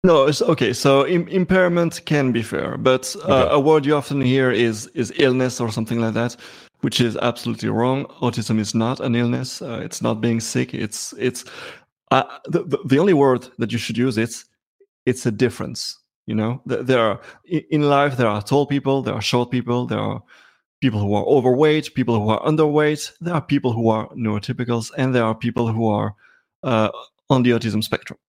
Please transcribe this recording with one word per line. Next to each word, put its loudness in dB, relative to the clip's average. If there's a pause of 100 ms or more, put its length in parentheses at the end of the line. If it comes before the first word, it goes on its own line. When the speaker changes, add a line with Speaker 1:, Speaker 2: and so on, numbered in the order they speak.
Speaker 1:
No, 6
it's, 0
okay, 2
so 4
im-, -2
impairment 0
can 0
be 0
fair, -4
but, 2 (140)
uh, 4
Speaker 2:
Okay. 2
Speaker 1:
a 4
word 4
you 4
often -2
hear 2
is, 0
is -4
illness 2
or 0
something -4
like -2
that, -2 (460)
which -2
is 0
absolutely -4
wrong. 0 (160)
Autism -2
is -6
not -2
an -2
illness. -2
Uh, -10
it's -10
not -2
being 0
sick. -4
It's, -8
it's, -4 (680)
uh, 2 (220)
the, -2
the, -4
the 2
only 4
word 4 (100)
that -2
you -2
should -6
use, 0
it's, -4 (640)
it's -2
a 0
difference, -2 (280)
you -6
know? -2
Th-, -4
there 4
are, 0 (320)
i-, -2
in 2
life, 2
there 2
are -2
tall 0
people, 0
there -4
are -6
short 0
people, -2
there -4
are -4 (580)
people 0
who 0
are 0
overweight, 2
people 0
who 0
are 0
underweight, 2 (100)
there -4
are -2
people 0
who 2
are 0
neurotypicals, -4
and 0
there 4
are 0
people -2
who 0
are, 0 (480)
uh, 2 (380)
on 4
the 4
autism 0
spectrum. -6 (100)